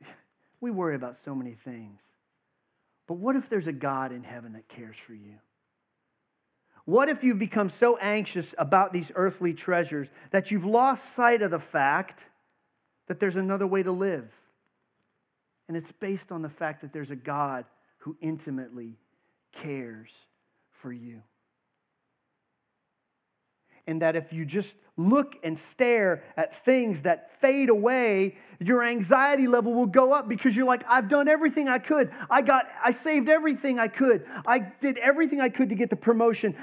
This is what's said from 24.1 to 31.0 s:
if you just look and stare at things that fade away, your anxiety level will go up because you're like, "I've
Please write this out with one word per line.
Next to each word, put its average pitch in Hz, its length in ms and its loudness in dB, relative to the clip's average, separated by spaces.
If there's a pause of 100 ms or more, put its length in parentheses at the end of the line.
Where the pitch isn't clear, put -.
if 160 160 -6
you 160 140 -8
just 190 320 -6 (180)
look 262 480 2
and 160 140 -6
stare 214 680 0 (140)
at 160 160 -2
things 240 480 2
that 160 320 0
fade 269 340 2
away, 214 680 2 (220)
your 240 240 2
anxiety 254 640 4
level 240 260 2
will 240 140 2
go 262 260 6
up 269 140 0
because 208 280 0
you're 254 120 0
like, 247 200 2
"I've 254 200 4